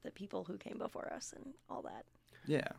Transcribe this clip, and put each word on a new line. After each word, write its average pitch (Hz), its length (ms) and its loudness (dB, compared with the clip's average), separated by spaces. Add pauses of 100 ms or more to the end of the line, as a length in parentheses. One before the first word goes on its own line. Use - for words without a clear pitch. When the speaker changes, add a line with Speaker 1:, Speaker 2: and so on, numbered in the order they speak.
Speaker 1:
the - 80 -2
people 190 320 -2
who 185 140 -2
came 220 200 -4
before - 340 0
us - 240 -4
and 269 180 -10 (140)
all - 160 -2
that. - 220 -6 (400)
Speaker 2:
Yeah. - 220 6 (120)